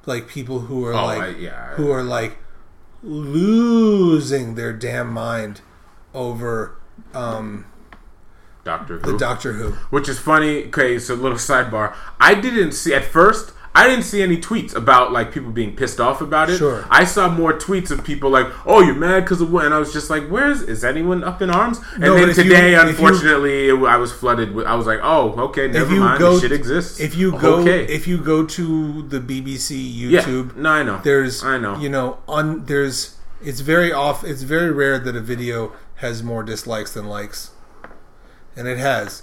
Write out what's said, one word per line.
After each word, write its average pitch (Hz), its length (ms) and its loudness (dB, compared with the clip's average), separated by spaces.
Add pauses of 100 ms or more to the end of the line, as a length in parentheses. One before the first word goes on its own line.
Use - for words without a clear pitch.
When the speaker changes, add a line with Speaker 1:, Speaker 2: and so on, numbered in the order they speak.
Speaker 1:
like, 120 220 -8
people 127 320 -10
who 123 240 -6
are 117 80 -4
Speaker 2:
Oh, 110 140 -2
Speaker 1:
like, 107 160 -4
Speaker 2:
I, 95 60 -8
yeah, 87 440 -12
I - 40 -12
Speaker 1:
who 147 140 -2
are, 131 120 -2
like, 120 360 -6 (640)
losing 165 1500 2
their 117 160 -6
damn 120 400 -6
mind 113 480 -6 (520)
over, 120 640 -8 (380)
um, 110 520 -10 (1000)
Speaker 2:
Doctor 82 340 -8
Speaker 1:
the 120 140 -2
Speaker 2:
Who. 107 60 0
Speaker 1:
Doctor 120 360 -4
Who. 107 180 -6 (180)
Speaker 2:
Which 143 180 0
is - 100 -6
funny. 151 480 0
Okay, 123 320 0
so 123 160 -6
a - 20 -6
little 123 220 -2
sidebar. 110 560 -2 (240)
I 175 160 8
didn't 226 380 -2
see, 151 220 -2
at 135 100 0
first, - 480 4 (240)
I 190 120 8
didn't 240 160 0
see 202 180 -2
any 175 160 2
tweets - 380 -6
about, 123 340 6
like, 117 220 -2
people 127 180 -8
being 110 240 -4
pissed 123 260 -4
off 131 200 0
about 156 280 0
it. 180 100 0
Speaker 1:
Sure. 127 300 0
Speaker 2:
I 156 140 6
saw 180 260 2
more 165 240 0
tweets 180 380 -4
of 143 140 -2
people 139 260 -2
like, 127 160 4 (180)
"Oh, 208 160 8
you're 175 140 6
mad 180 320 0
'cause 175 140 0
of 165 100 0
what?" 170 140 2
And 151 100 2
I 151 40 2
was 147 140 -2
just 147 180 -6
like, 151 180 -4
"Where 262 200 0
is, 285 140 0
is 110 220 -4
anyone 165 400 0
up 175 180 -6
in 185 80 0
arms?" 226 300 0 (140)
And 180 80 -4
Speaker 1:
No, 190 120 6
Speaker 2:
then 180 80 8
Speaker 1:
but 175 60 6
if 170 100 2
you, 180 60 8
Speaker 2:
today, 180 300 8
Speaker 1:
if 165 100 10
you 160 60 2
Speaker 2:
unfortunately, 147 800 4
it, 131 120 8
I 120 140 4
was 120 160 0
flooded 113 420 -2
with, 107 140 -4
I 117 80 2
was 117 100 -2
like, 110 160 0
"Oh, 135 300 2 (160)
okay, 139 180 -2
Speaker 1:
if 135 60 -2
Speaker 2:
never 160 200 2
Speaker 1:
you 196 80 4
Speaker 2:
mind. 139 200 4
Speaker 1:
go 175 140 6
Speaker 2:
This 180 80 4
shit 175 100 2
exists." 147 480 -2
Speaker 1:
if 151 160 -4
you 185 160 2
go, 156 300 4
Speaker 2:
Okay. 180 240 2
Speaker 1:
if 151 200 -4
you 180 120 0
go 156 280 0
to 156 600 -4
the 135 100 -4
B 131 220 -8
B 135 160 -8
C 135 200 -8
Speaker 2:
Yeah. 127 460 -2
Speaker 1:
YouTube, 127 320 -4
Speaker 2:
No, 156 160 -2
I 151 140 2
know. 98 180 -6
Speaker 1:
there's, 135 400 0
Speaker 2:
I 131 160 -2
know. 104 180 -6
Speaker 1:
you 147 120 -6
know, 127 300 -4 (100)
un-, 156 380 -4
there's, 139 500 -4 (260)
it's 135 180 -8
very 165 320 2
off, 143 300 -2
it's 139 200 -8
very 160 280 -2
rare 139 300 0
that 120 160 -6
a 117 40 -6
video 120 520 -6 (240)
has 117 260 -8
more 117 220 -8
dislikes 107 480 -8
than 101 140 -12
likes. 104 440 -12 (1080)
And 120 120 -10
it 123 100 -6
has. 123 440 -2